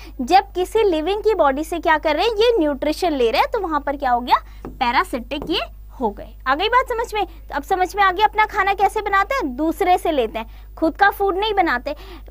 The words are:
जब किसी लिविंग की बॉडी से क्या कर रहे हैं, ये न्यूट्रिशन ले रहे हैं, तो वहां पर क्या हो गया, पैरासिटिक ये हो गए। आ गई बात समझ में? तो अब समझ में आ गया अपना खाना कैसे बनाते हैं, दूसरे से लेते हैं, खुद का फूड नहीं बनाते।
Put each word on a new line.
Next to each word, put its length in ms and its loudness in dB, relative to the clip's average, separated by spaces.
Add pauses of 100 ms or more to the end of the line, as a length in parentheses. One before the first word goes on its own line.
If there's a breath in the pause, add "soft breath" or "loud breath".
(200 loud breath)
जब 320 4
किसी 300 0
लिविंग 400 0
की 120 2
बॉडी 300 2
से 140 -6
क्या 200 4
कर 180 0
रहे 100 2
हैं, 60 0
ये 260 4
न्यूट्रिशन 540 0
ले 180 2
रहे 100 2
हैं, 100 2
तो 100 -2
वहां 200 -2
पर 160 -4
क्या 140 -2
हो 100 2
गया, 160 2 (300 loud breath)
पैरासिटिक 840 -2
ये 100 0 (400)
हो 100 0
गए। 240 -12 (120)
आ 80 2
गई 140 0
बात 200 2
समझ 260 -4
में? 120 0
तो 280 -12
अब 80 -4
समझ 340 -2
में 60 2
आ 100 4
गया 140 2
अपना 200 2
खाना 280 0
कैसे 260 2
बनाते 340 0
हैं, 220 -2
दूसरे 420 2
से 140 -2
लेते 260 -2
हैं, 360 -12
खुद 220 0
का 140 6
फूड 280 0
नहीं 160 0
बनाते। 420 0 (340 loud breath)